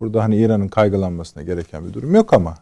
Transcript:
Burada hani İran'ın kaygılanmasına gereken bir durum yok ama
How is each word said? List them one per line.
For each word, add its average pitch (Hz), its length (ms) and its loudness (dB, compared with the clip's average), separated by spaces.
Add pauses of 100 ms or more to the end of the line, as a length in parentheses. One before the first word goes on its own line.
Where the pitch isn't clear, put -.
Burada 110 220 -2
hani 110 140 2
İran'ın 107 320 2
kaygılanmasına 95 760 -2
gereken 85 460 -8
bir 98 40 -14
durum 123 220 -4
yok 214 200 4
ama 85 280 0